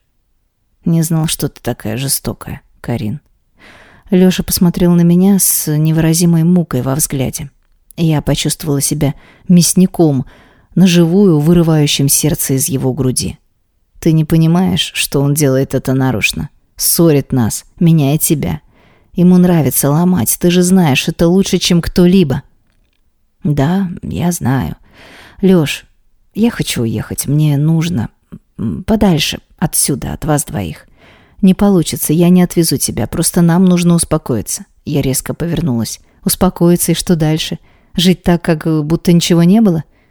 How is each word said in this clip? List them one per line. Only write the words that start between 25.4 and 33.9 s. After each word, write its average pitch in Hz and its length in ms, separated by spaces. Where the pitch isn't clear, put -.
Лёш, 185 460
я 226 160
хочу - 320
уехать, 110 440
мне 147 300
нужно, 160 540
м, 110 260
подальше 208 540
отсюда, - 560
от - 140
вас 147 180
двоих». 107 420
«Не 190 140
получится, 180 580
я 170 160
не 180 140
отвезу 170 340
тебя, - 300
просто - 340
нам 170 240
нужно 175 300